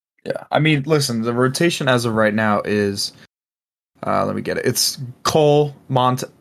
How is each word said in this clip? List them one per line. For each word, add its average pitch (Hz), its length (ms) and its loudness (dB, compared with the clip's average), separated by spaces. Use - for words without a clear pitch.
Yeah, - 240 -6
I - 80 2
mean, 147 260 2
listen, 139 380 0
the 117 120 -2
rotation 135 540 0
as 123 180 2
of 113 80 0
right 110 200 2
now 107 280 2
is, 101 500 -2
uh, 98 200 0
let 101 100 -4
me 104 60 -6
get - 160 -6
it. - 80 -4
It's - 320 -2
Cole, 147 520 4
Mont-, 127 360 0